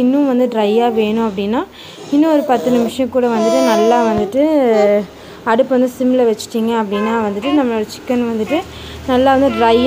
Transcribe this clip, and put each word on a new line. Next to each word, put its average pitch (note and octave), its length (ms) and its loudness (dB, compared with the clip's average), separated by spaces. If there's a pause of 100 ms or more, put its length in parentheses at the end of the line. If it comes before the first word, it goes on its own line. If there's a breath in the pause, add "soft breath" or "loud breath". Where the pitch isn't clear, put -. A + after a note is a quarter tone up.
இன்னும் C#4 280 2
வந்து B3 220 2
ட்ரையாக A3 360 2 (100)
வேணும் A3 280 0
அப்படின்னா, G#3 320 -2 (540 loud breath)
இன்னும் D#4 200 4
ஒரு D4 180 2
பத்து A#3+ 240 0
நிமிஷம் A#3 400 -2
கூட B3 180 0
வந்துட்டு A3+ 260 2 (120)
நல்லா A3 260 2 (120)
வந்துட்டு G#3+ 340 0 (1040 loud breath)
அடுப்பு A3+ 240 2
வந்து B3+ 220 2
சிம்மில் B3+ 340 2
வச்சிட்டிங்க A3 500 -4
அப்படின்னா G#3 320 -2 (140)
வந்துட்டு G#3 320 -4
நம்மளோட A3+ 260 0 (100)
chicken B3 360 -2
வந்துட்டு A3 280 -2 (520 loud breath)
நல்லா C4 260 4
வந்து C4+ 220 2
dry A3+ 180 4 (100)